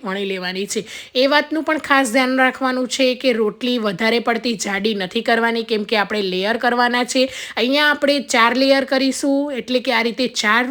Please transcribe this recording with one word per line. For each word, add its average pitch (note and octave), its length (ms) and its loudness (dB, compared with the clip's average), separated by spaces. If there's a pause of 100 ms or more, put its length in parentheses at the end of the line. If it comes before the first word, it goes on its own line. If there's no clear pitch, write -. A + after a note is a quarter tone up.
વણી G3 240 -4
લેવાની F#3 420 -6
છે. G#3 80 -4 (400)
એ C#4 140 4
વાતનું D4+ 340 -2
પણ D#4 200 -2
ખાસ C4+ 260 4
ધ્યાન C4 280 2
રાખવાનું B3+ 540 -2
છે C4 100 4 (140)
કે B3 180 2
રોટલી A3+ 360 -2 (100)
વધારે A3+ 340 0 (100)
પડતી A3+ 260 -2 (100)
જાડી G3+ 380 -2
નથી A3+ 260 -4
કરવાની, A#3 420 2
કેમ G#3 220 -2
કે G#3+ 80 2
આપણે G#3 220 -2 (100)
લેયર G3+ 220 0 (100)
કરવાના A#3+ 480 2
છે. B3+ 100 4 (380)
અહીંયા C#4+ 320 2
આપણે C#4+ 240 2 (160)
ચાર A#3 160 6 (140)
લેયર C4+ 180 4 (100)
કરીશું, C#4 680 0
એટલે B3+ 260 -2
કે A#3+ 120 0
આ A3+ 100 0
રીતે B3+ 160 -2 (180)
ચાર G#3+ 160 2 (100)